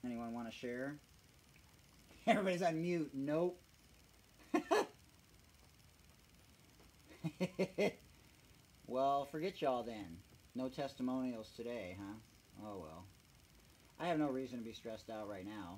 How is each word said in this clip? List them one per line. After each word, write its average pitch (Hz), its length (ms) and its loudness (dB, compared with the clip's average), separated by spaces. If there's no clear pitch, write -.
Anyone 117 300 -4
wanna 117 180 -4
share? 127 460 -4
<laughs> - 640 -10
Everybody's 190 360 6
on 160 180 4
mute. 170 320 2
Nope. 156 480 2
<laughs> 359 60 6
Well, 139 440 4
forget 175 300 -2
y'all 127 220 2
then. 104 340 -8
No 131 140 -2
testimonials 127 880 -2
today, 113 420 -6
huh? 107 680 -12
Oh 101 160 -6
well. 80 240 -12
I 160 80 0
have 160 120 4
no 151 80 4
reason 131 300 0
to 113 80 -4
be 113 80 -8
stressed 110 360 -8
out 107 200 -4
right 95 160 -6
now. 98 320 -8